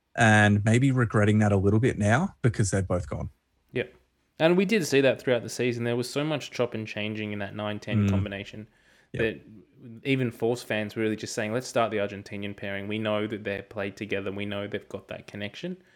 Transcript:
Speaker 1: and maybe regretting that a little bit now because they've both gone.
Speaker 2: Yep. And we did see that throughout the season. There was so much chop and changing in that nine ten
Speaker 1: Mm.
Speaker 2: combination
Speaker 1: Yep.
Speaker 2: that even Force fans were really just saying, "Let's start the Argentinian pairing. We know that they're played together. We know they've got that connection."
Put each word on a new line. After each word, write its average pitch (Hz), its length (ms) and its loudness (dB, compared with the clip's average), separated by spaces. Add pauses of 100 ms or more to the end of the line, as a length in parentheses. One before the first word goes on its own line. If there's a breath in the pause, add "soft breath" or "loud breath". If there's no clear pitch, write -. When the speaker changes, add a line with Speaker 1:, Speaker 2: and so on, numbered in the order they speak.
(160)
Speaker 1:
and 104 480 6
maybe 120 260 4
regretting 107 480 4
that 107 140 4
a 101 40 4
little 98 220 4
bit 120 180 2
now 117 460 2
because 107 300 0
they've 98 160 0
both 90 200 -2
gone. 80 200 -8 (440)
Speaker 2:
Yep. - 220 -6 (460)
And 170 160 4
we 196 80 4
did 196 200 2
see 139 180 4
that 123 180 4
throughout 120 220 0
the 113 60 -10
season. 117 360 -2
There 120 100 0
was 123 160 -2
so 143 140 -4
much 151 260 -6
chop - 240 -2
and 110 140 -6
changing 107 440 -6
in 104 60 -6
that 101 160 -8
nine 104 240 -4
ten 104 280 0
Speaker 1:
Mm. 98 40 4
Speaker 2:
combination 98 560 -4 (460 soft breath)
Speaker 1:
Yep. - 100 -2
Speaker 2:
that 113 840 -8
even 131 240 2
Force 120 300 -2
fans 107 340 -4
were 113 60 -2
really 110 120 0
just - 200 -8
saying, 107 180 -4
"Let's 127 160 -4
start 113 240 0
the 107 60 -2
Argentinian 101 580 -6
pairing. 98 320 -8
We 107 100 -4
know 107 300 -2
that 104 160 -8
they're 98 180 -4
played 101 340 -8
together. 98 360 -4
We 101 140 -6
know 101 200 -6
they've 101 220 -10
got - 200 -12
that - 200 -14
connection." 104 480 -10 (200 soft breath)